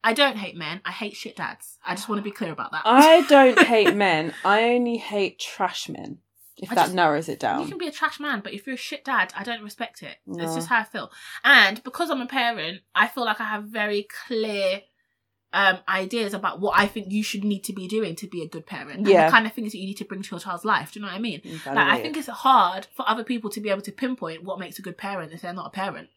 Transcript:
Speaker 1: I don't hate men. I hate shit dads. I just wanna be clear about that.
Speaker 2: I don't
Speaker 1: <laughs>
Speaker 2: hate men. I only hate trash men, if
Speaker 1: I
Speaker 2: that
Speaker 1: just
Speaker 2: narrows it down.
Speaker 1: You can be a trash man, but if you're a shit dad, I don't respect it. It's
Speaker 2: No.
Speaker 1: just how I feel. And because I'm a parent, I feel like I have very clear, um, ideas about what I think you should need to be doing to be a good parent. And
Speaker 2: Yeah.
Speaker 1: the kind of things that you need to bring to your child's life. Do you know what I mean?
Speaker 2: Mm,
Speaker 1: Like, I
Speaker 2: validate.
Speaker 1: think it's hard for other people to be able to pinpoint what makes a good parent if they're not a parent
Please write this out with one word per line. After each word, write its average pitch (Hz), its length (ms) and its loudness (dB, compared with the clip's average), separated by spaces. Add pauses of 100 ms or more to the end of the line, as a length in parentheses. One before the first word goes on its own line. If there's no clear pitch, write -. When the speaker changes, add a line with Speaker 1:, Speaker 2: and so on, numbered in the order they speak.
Speaker 1:
I 226 100 4
don't 277 220 2
hate 196 200 -10
men. 170 280 -8
I 190 60 -6
hate 208 240 -8
shit - 220 -14
dads. - 500 -10
I 175 80 -4
just 202 140 -10
wanna 208 140 -2
be 208 100 -8
clear 180 200 -6
about 131 200 -10
that. 160 120 -6
Speaker 2:
I 302 440 8
don't 269 300 10
Speaker 1:
<laughs> 359 80 10
Speaker 2:
hate 220 280 4
men. 170 400 2 (100)
I 220 300 4
only 240 220 0
hate 208 420 -4
trash - 500 -6
men, - 300 -12 (380)
if 190 160 -12
Speaker 1:
I - 20 -6
Speaker 2:
that 180 120 4
Speaker 1:
just 170 80 -6
Speaker 2:
narrows 160 340 2
it - 100 -8
down. 107 240 -2
Speaker 1:
You - 60 -6
can 370 100 -12
be 349 80 -6
a 294 60 -8
trash - 260 -4
man, 285 220 -6
but - 120 -14
if 208 140 -14
you're 262 80 -8
a - 40 -10
shit - 260 -12
dad, 233 320 0
I 196 80 -10
don't 226 180 -8
respect - 400 -12
it. - 140 -14 (100)
It's 185 100 -10
Speaker 2:
No. 165 200 -4
Speaker 1:
just 165 120 -6
how 226 120 2
I 220 40 -6
feel. - 280 -10 (320)
And 226 400 6
because 320 260 -4
I'm 269 100 -2
a 247 60 -8
parent, 233 540 -4 (140)
I 202 120 4
feel 240 180 -6
like 214 160 -2
I 226 40 -4
have 214 200 -6
very 208 440 -4 (180)
clear, 202 560 -2 (720)
um, 185 320 4
ideas 196 480 -2
about 190 260 -4
what 190 200 2
I 202 60 4
think 196 260 -8
you 214 100 0
should 202 220 -6
need 202 200 -2
to 202 100 -8
be 190 120 -10
doing 190 300 -4
to 208 100 -12
be 175 160 -8
a 156 60 -10
good 160 180 -14
parent. - 340 -12
And 208 60 2
Speaker 2:
Yeah. 180 200 8
Speaker 1:
the 165 40 6
kind 220 160 6
of 220 60 -6
things 214 200 -8
that - 60 -10
you 190 80 -8
need 202 120 -8
to 208 60 -10
bring 196 180 -10
to - 80 -12
your 175 100 -10
child's 175 240 -10
life. 185 280 0
Do 214 60 -14
you 208 80 -10
know 185 60 -8
what 180 60 -8
I - 20 -6
mean? 208 220 -6
Speaker 2:
Mm, 175 100 -14
Speaker 1:
Like, 160 140 -12
I 139 80 -6
Speaker 2:
validate. 202 280 4
Speaker 1:
think 311 140 -6
it's 302 120 -6
hard 202 580 4 (100)
for - 120 -4
other 226 140 0
people 226 280 -6
to 214 100 -10
be 208 80 -6
able 196 140 -2
to 196 100 -12
pinpoint 175 500 -6
what 190 160 -8
makes 175 220 -12
a - 20 -18
good 180 160 -12
parent 190 340 -8
if 156 100 -16
they're 185 100 -10
not 196 140 -10
a - 40 -12
parent 190 460 -8